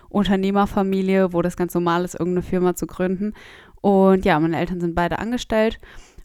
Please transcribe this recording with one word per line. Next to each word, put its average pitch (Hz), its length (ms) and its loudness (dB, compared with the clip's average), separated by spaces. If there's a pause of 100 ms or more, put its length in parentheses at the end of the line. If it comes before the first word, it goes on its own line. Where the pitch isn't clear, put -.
Unternehmerfamilie, 190 1300 2
wo 170 80 0
das 175 160 -4
ganz 180 160 -4
normal 175 320 0
ist, 175 80 -10
irgendeine 175 300 -2
Firma 180 320 0
zu 165 100 -8
gründen. 190 480 -4 (480)
Und 190 440 4
ja, 165 140 2
meine 160 200 0
Eltern 175 200 -4
sind 170 140 -2
beide 170 240 -2
angestellt. 220 640 -2 (460)